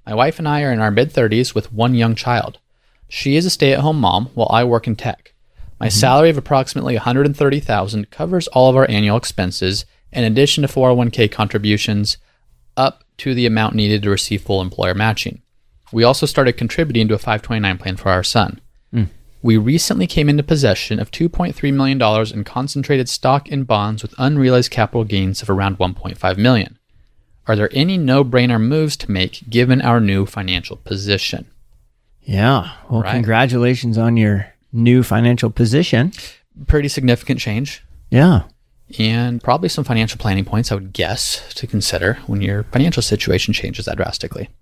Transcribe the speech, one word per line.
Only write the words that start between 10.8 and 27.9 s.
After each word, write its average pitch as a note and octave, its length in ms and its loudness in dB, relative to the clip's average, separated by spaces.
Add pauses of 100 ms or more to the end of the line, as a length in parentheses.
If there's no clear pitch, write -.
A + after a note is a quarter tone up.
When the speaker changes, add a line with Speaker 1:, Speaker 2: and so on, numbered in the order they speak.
Speaker 1:
oh B2+ 60 4
one A#2+ 160 2
K A2+ 160 2
contributions G#2 880 -2 (600)
up C3 260 -2 (140)
to C3+ 160 -4
the A#2+ 140 2
amount A2 280 0
needed G#2 280 2
to G#2+ 60 0
receive G2+ 340 -2
full F#2+ 180 0
employer F#2 340 -2
matching. G#2+ 460 -2 (500)
We A2+ 120 2
also C3+ 220 4
started C3+ 280 2
contributing A#2 540 0
to G#2+ 80 2
a - 40 -4
five G#2+ 220 -4
twenty-nine G2+ 380 -2
plan F#2+ 160 -6
for G2 140 -2
our F#2 140 2
son. - 360 0 (340)
Speaker 2:
Mm. G#2+ 160 0 (340)
Speaker 1:
We A#2 120 4
recently D#3 520 0
came D3 200 0
into D3 160 2
possession A2+ 560 0
of G#2 120 -6
two E3+ 180 -2
point - 260 -4
three C#3+ 160 -2
million C3+ 280 0
dollars A2 320 2
in G#2 120 -8
concentrated C3 640 -4
stock - 440 0
and C3+ 160 -4
bonds G#2+ 340 -2
with - 160 -12
unrealized B2+ 540 2
capital A2+ 340 -2
gains G2 380 -2
of - 60 -8
around G2 280 0
one F2+ 160 -2
point F#2 240 -10
five F#2 220 -2
million. A#2 380 2 (680)
Are A2+ 80 2
there G#2 160 0
any F3 260 0